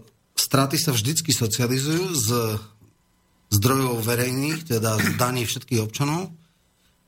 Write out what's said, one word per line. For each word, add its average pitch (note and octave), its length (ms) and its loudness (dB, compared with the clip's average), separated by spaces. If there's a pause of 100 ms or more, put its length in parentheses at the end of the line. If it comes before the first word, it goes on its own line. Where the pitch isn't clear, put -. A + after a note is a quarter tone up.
(380)
straty C#3 420 2
sa C#3 160 0
vždycky C3 400 0
socializujú C3 800 0
z A#2+ 140 0 (1200)
zdrojov B2 540 2
verejných, B2+ 720 0
teda A2 160 0
z G#2+ 240 2
daní B2 240 0
všetkých A2+ 400 -2
občanov, D3 480 -2 (760)